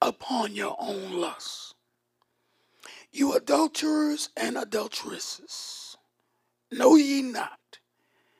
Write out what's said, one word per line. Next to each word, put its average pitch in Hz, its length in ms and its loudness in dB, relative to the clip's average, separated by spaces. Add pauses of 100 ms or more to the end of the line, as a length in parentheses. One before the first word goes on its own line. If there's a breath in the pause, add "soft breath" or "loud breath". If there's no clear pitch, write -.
upon 220 540 -2
your 202 240 -6
own 190 340 -8
lusts. - 640 -8 (1400 loud breath)
You 277 220 2
adulterers 302 1040 2
and 240 200 -4
adulteresses, - 1400 -8 (720)
know 254 240 8
ye 277 280 6
not - 560 -8 (600 loud breath)